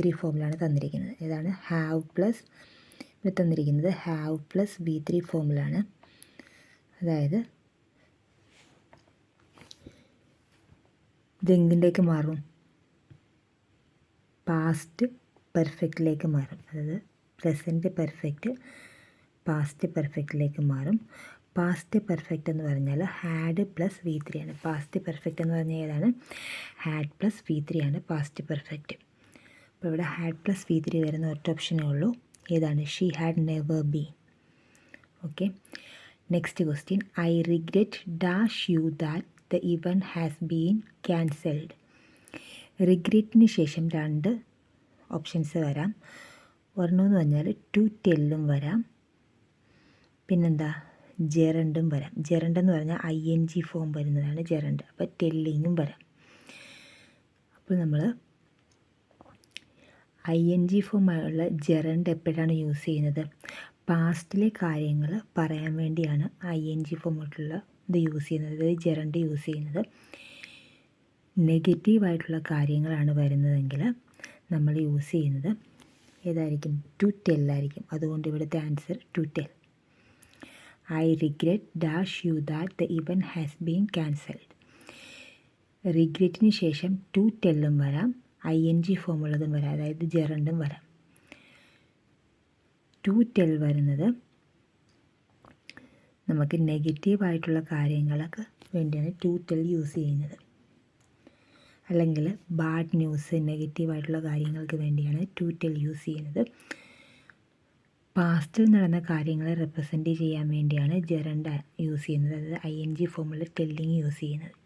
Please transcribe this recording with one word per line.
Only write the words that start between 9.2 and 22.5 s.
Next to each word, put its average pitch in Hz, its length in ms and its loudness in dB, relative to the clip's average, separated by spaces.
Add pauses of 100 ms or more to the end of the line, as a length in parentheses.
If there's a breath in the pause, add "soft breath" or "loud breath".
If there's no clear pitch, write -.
ഇതെന്തിലേക്ക് 175 580 6
മാറും? 156 560 0 (1900)
പാസ്റ്റ് 165 580 0 (500)
പെർഫെക്റ്റിലേക്ക് 160 720 0
മാറും. 143 320 -2 (140)
അതായത് 156 280 -6 (420)
പ്രസന്റ് 165 520 0
പെർഫെക്റ്റ് 156 600 -4 (920 loud breath)
പാസ്റ്റ് 151 400 -2
പെർഫെക്റ്റിലേക്ക് 147 760 -2
മാറും. 143 380 0 (580 loud breath)
പാസ്റ്റ് 180 420 0
പെർഫെക്റ്റ് 165 500 -4
എന്ന് 156 140 -2